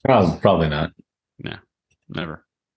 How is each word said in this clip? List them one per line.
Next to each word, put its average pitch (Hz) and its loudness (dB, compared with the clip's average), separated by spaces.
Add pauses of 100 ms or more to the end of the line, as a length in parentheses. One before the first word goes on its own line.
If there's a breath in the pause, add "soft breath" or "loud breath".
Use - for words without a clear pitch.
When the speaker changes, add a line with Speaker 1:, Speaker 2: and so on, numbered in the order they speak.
Speaker 1:
Prob-, 101 2
probably 82 4
not. 76 -4 (460)
Speaker 2:
Yeah, - -12 (500)
never. 82 -10 (340)